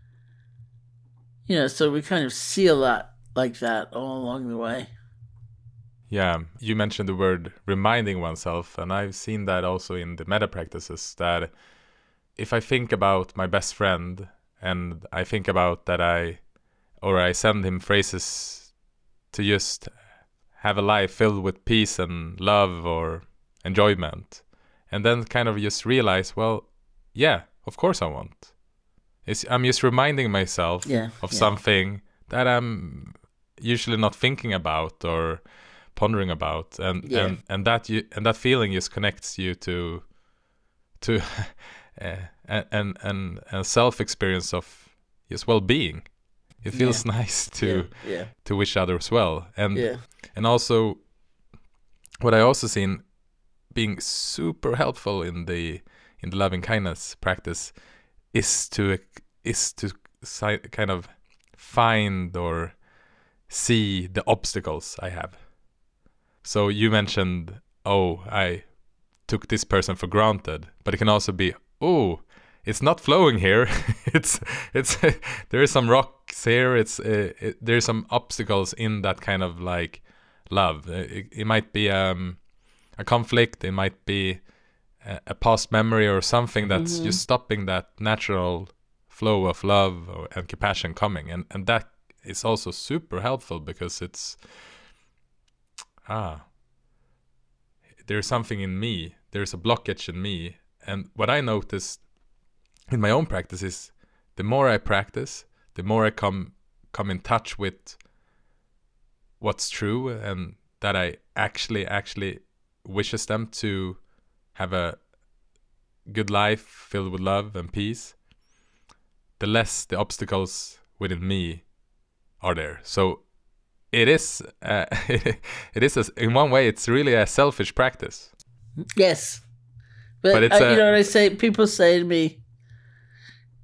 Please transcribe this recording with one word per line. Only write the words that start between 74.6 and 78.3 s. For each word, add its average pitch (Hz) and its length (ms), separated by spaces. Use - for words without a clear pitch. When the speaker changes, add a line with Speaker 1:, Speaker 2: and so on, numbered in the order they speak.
Speaker 2:
it's, 131 240
<laughs> - 260
there 127 140
is 139 80
some 123 180
rocks - 560
here. 123 320
It's, 110 220
uh, 101 320
it, 107 240
there 117 120
is 117 80
some 110 240
obstacles 107 640